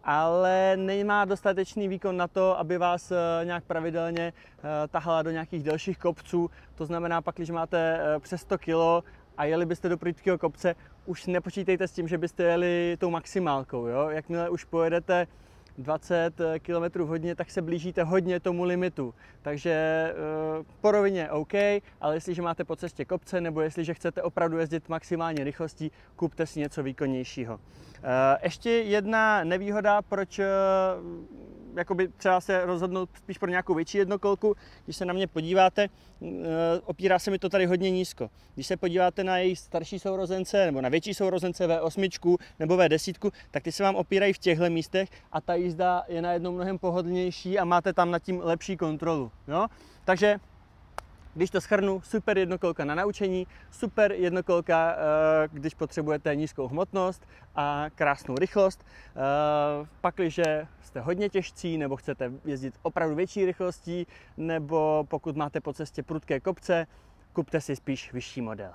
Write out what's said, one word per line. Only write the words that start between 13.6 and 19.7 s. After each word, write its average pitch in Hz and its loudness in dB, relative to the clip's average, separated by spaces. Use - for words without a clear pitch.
jo? 139 0
Jakmile 170 -4
už 175 -4
pojedete 170 2
dvacet 165 -2
kilometrů 170 -2
v 147 -6
hodině, 165 -4
tak - -6
se 185 -4
blížíte 170 -2
hodně 180 2
tomu 175 -2
limitu. 180 -2
Takže, 147 -4